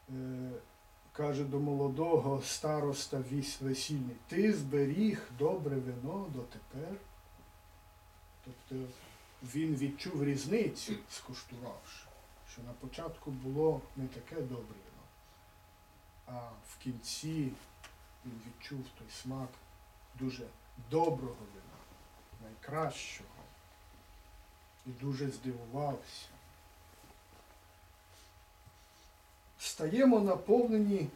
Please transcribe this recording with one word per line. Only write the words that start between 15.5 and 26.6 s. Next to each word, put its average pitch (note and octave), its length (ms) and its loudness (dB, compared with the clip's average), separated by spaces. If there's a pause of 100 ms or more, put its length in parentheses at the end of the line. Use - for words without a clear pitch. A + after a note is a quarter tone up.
а B2 240 -10 (180)
в - 140 -18
кінці C3 720 -2 (720)
він A2+ 220 -10
відчув C3 380 -10 (140)
той A2+ 100 -16 (140)
смак C3 260 -6 (640)
дуже B2 320 -4 (440)
доброго C#3+ 460 2 (180)
вина, - 240 -18 (640)
найкращого, - 840 -6 (1600)
і B2+ 40 -6
дуже C3 400 -4
здивувався. B2+ 960 -6 (3250)